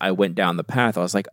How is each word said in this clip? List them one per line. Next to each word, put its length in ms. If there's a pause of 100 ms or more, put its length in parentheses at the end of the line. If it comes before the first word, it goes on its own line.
I 100
went 240
down 220
the 60
path, 340
I 40
was 120
like, 200